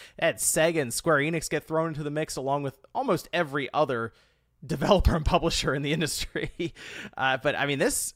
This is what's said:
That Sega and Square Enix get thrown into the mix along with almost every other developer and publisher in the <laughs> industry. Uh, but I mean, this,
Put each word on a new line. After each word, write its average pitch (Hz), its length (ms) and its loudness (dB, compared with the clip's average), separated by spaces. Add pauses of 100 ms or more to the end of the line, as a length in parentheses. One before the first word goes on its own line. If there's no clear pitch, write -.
(200)
That 151 180 2
Sega 160 420 2
and 120 140 -2
Square 151 280 2
Enix 160 280 -2
get 151 140 -2
thrown 160 240 0
into 156 160 -6
the 147 80 -4
mix 156 240 -4
along 139 260 -2
with 139 160 -6 (160)
almost 233 400 0
every 147 400 -2
other 123 400 0 (520)
developer 165 500 4
and 160 80 -2
publisher 165 500 2
in 139 100 -2
the 147 100 0
<laughs> - 0 -
industry. - 800 -4 (420)
Uh, 131 220 0
but 135 180 0
I 120 100 0
mean, 143 140 0
this, 240 360 0